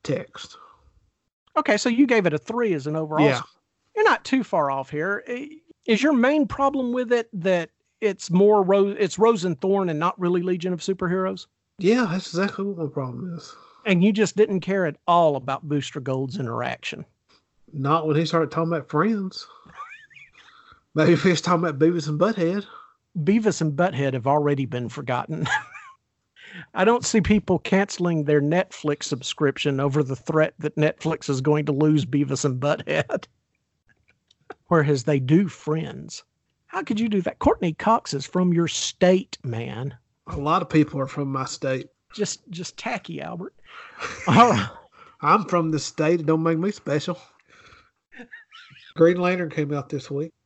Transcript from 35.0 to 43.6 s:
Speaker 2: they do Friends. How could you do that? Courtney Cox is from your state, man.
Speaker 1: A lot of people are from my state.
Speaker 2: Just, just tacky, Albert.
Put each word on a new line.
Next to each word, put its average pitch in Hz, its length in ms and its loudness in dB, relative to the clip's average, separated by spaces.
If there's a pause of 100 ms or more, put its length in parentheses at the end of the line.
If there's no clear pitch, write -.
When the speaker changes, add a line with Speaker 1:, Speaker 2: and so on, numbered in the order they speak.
Speaker 2:
they 147 140 2
do 160 280 4
Friends. 151 760 -8 (440)
How 370 160 -8
could 214 160 -4
you 226 100 -2
do 202 140 0
that? - 160 -6
Courtney 175 340 2
Cox - 400 0
is 139 120 -6
from 180 280 0
your 170 140 2
state, - 760 0
man. 120 520 -8 (320)
Speaker 1:
A - 100 -10
lot 156 240 0
of 170 80 -8
people 151 320 2
are 135 60 -2
from 143 240 -6
my 131 140 -4
state. 131 420 -6 (260)
Speaker 2:
Just, - 360 -6
just 175 280 -12
tacky, 180 440 -10
Albert. - 320 -12 (380)